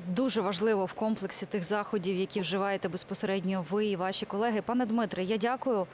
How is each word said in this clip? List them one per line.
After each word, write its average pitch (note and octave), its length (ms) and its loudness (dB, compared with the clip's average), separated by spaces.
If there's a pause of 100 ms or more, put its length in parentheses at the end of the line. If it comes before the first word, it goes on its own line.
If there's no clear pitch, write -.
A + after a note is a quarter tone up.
дуже A3 340 2
важливо G3 440 2
в F3+ 80 -6
комплексі G#3+ 520 -2
тих G3 180 -2
заходів, G3 520 0
які F#3+ 260 0
вживаєте F#3+ 480 0
безпосередньо F#3+ 800 -2
ви G#3 160 0
і G3+ 100 0
ваші F#3 300 -2
колеги. G#3+ 400 0
Пане B3 200 2
Дмитре, G#3+ 380 0
я G3+ 140 0
дякую. A#3 560 0